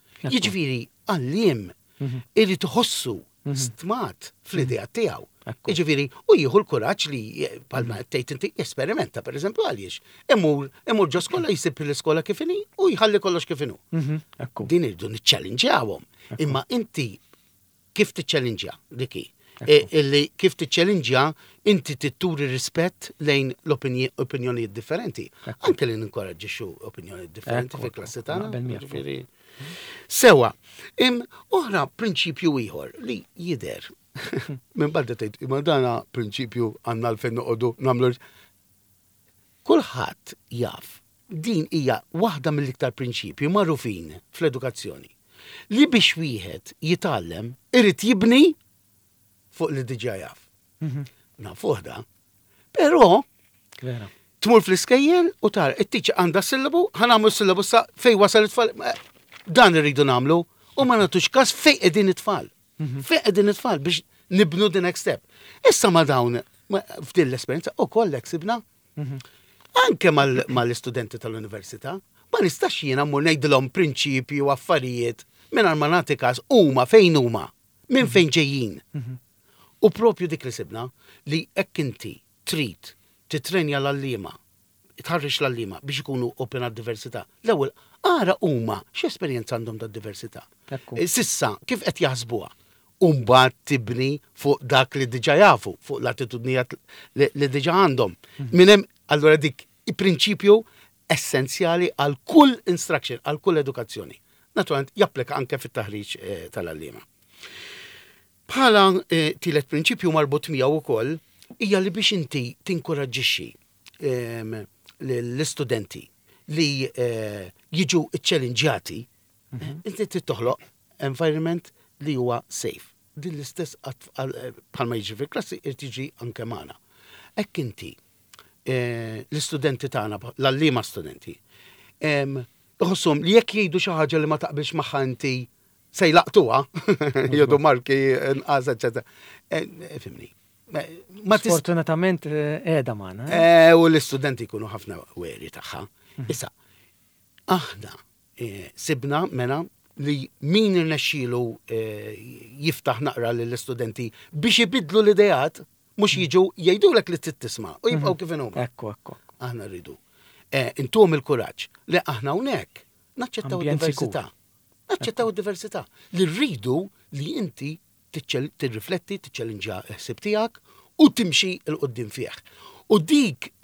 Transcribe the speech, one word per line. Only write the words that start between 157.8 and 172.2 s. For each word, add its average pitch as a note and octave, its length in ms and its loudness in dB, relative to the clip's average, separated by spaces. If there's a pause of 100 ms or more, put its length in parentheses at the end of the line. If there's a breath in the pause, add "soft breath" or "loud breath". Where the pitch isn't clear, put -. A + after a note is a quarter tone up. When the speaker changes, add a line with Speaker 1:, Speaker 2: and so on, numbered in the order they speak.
Speaker 2:
u - 80 0
jibqgħu D3+ 220 0
Speaker 1:
Mhm. E3 60 -2
Speaker 2:
kif E3+ 140 -10
inhuma. C#3+ 260 -8 (100)
Speaker 1:
Ekku, - 240 -12
ekku. - 240 -18 (240)
Speaker 2:
Aħna A#2 300 -12
rridu. F2 280 -16 (540 soft breath)
Eh, C3 240 0
intuhom E3+ 380 6
il-kuraġġ C3 540 -4 (200)
li F3 120 2
aħna C#3 320 -6
hawnhekk G#3 520 -6 (340)
naċċettaw G3+ 420 -8
Speaker 1:
Ambjent D3 220 -2
Speaker 2:
id-diversità. C#3 420 -4
Speaker 1:
sikur. - 80 -18 (580)
Speaker 2:
Naċċettaw A3+ 400 -4
Speaker 1:
Ekku. - 20 -4
Speaker 2:
id-diversità. G3 540 -8 (260 soft breath)
Li F3+ 140 2
rridu E3 640 -2 (220 soft breath)
li D3 260 -8
inti D#3+ 420 -8 (340)
tiċċel-, D3 440 -6
tirrifletti, D3 640 -6
tiċċellenġa G#2 680 -10
l-ħsieb - 300 -12
tiegħek G#3+ 380 -2 (420 soft breath)
u D#4 100 10
timxi F#3 560 -2
l D#3 120 -6
qudiem A#2+ 340 -6
fih. - 180 -10 (580 loud breath)